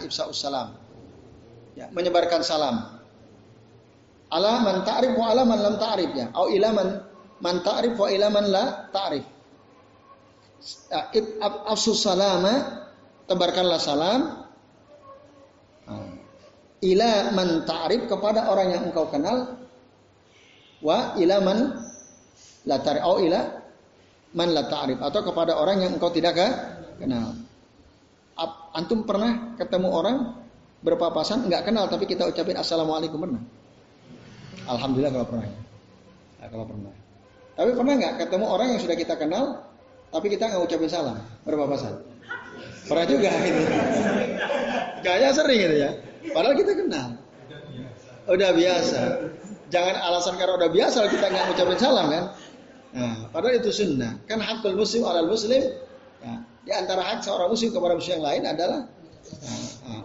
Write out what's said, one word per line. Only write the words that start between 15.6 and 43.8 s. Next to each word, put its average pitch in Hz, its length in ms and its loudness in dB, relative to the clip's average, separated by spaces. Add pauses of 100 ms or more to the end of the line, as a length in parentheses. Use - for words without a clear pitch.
Nah. 101 320 -14 (640)
Ila 202 560 4
man 175 320 2
ta'rif, 165 400 0
kepada 208 400 0
orang 190 240 4
yang 175 160 -2
engkau 160 240 0
kenal. 214 480 -2 (1200)
Wa 175 400 0
ila 180 240 6
man 190 120 2 (1080)
la 139 160 0
ta'rif. - 240 0
Au 190 160 2
ila 180 180 2 (920)
man 170 160 0
la 147 160 2
ta'rif. 139 320 -4
Atau 143 320 -2
kepada 165 320 0
orang 185 240 2
yang 180 80 -2
engkau 170 160 0
tidak 170 240 2
ke-, 202 220 2 (500)
kenal. 117 320 -4 (960)
Ap-, - 400 -10
antum 180 320 -2
pernah 214 560 -2
ketemu 185 320 0
orang 190 240 0 (640)
berpapasan, 170 640 0
nggak 180 240 0
kenal, 208 160 2
tapi 175 240 -2
kita 175 160 0
ucapin 180 320 -2
assalamualaikum, 160 640 -2
pernah? 147 220 -6 (1200)
Alhamdulillah 131 480 -2
kalau 123 160 -4
pernah. 113 200 -6 (920)
Nah, 113 80 -18
kalau 110 200 -10
pernah. 101 260 -14 (600)
Tapi 196 220 2
pernah 247 240 2
nggak 165 140 0 (120)
ketemu 190 220 0
orang 214 280 2
yang 202 40 -2
sudah 165 180 0
kita 165 220 -2
kenal, 170 240 0 (640)
tapi 208 220 -2
kita 220 200 -2
nggak 180 120 0
ucapin 160 280 0
salam, 139 280 -4 (240)
berpapasan? 139 560 -2 (880)
Pernah 151 200 2
juga 220 240 4 (120)
gitu. 165 180 2 (1400)